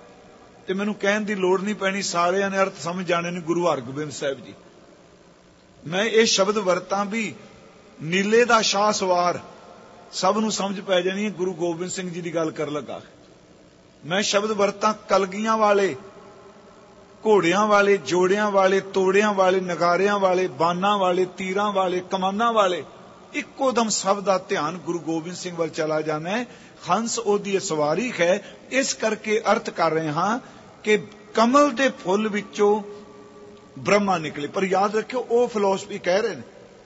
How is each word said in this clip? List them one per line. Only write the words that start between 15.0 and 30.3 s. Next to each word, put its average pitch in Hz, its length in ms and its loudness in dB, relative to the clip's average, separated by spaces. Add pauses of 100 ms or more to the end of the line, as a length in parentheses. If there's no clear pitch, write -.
ਕਲਗੀਆਂ 196 480 0
ਵਾਲੇ, 196 400 2 (1300)
ਘੋੜਿਆਂ 196 400 4
ਵਾਲੇ, 202 300 4
ਜੋੜਿਆਂ 185 540 2
ਵਾਲੇ, 190 300 4
ਤੋੜਿਆਂ 196 540 2
ਵਾਲੇ, 185 260 4
ਨਗਾਰਿਆਂ 175 580 2
ਵਾਲੇ, 185 280 2
ਬਾਨਾਂ 175 520 0
ਵਾਲੇ, 180 260 2
ਤੀਰਾਂ 190 480 -4
ਵਾਲੇ, 180 380 0
ਕਮਾਨਾਂ 196 420 0
ਵਾਲੇ, 185 320 2 (480)
ਇੱਕੋ 269 400 -2
ਦਮ 220 160 2
ਸਭ 202 320 0
ਦਾ 190 180 2
ਧਿਆਨ 180 380 -4
ਗੁਰੂ 165 220 -6
ਗੋਬਿੰਦ 160 380 -6
ਸਿੰਘ 175 200 -10
ਵੱਲ 165 120 -2
ਚਲਾ 156 320 -2
ਜਾਣਾ 156 300 -4
ਹੈ। 240 160 -4 (440)
ਹੰਸ 226 280 -2
ਉਹਦੀ 202 420 0
ਸਵਾਰੀ 160 600 -2
ਹੈ, 185 360 0 (140)
ਇਸ 254 240 0
ਕਰਕੇ 220 480 -2 (100)
ਅਰਥ 220 180 -2
ਕਰ 165 220 0
ਰਹੇ 160 160 0
ਹਾਂ 185 300 0 (440)